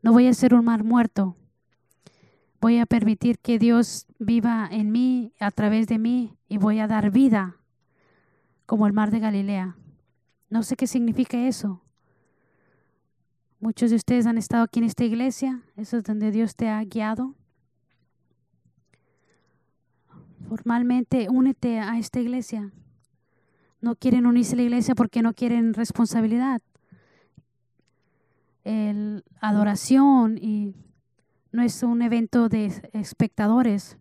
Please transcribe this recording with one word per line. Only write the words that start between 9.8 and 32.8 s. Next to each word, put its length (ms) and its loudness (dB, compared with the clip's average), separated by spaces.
No 140 -2
sé 140 -6
qué 100 -2
significa 500 -2
eso. 440 -4
Muchos 300 -2
de 80 2
ustedes 300 0
han 100 0
estado 260 0
aquí 160 -2
en 60 0
esta 180 -2
iglesia, 580 -4
eso 220 -8
es 60 -4
donde 280 -2
Dios 240 -2
te 140 -4
ha 160 -4
guiado. 500 -6
Formalmente, 840 -2
únete 500 0
a 180 -6
esta 240 -6
iglesia. 500 -8
No 140 -2
quieren 300 2
unirse 280 2
a 20 -2
la 80 -2
iglesia 320 0
porque 260 0
no 120 0
quieren 400 0
responsabilidad. 880 -2
El 640 -6
adoración 960 4
y 380 -6
no 100 0
es 220 -2
un 180 0
evento 460 0
de 460 -4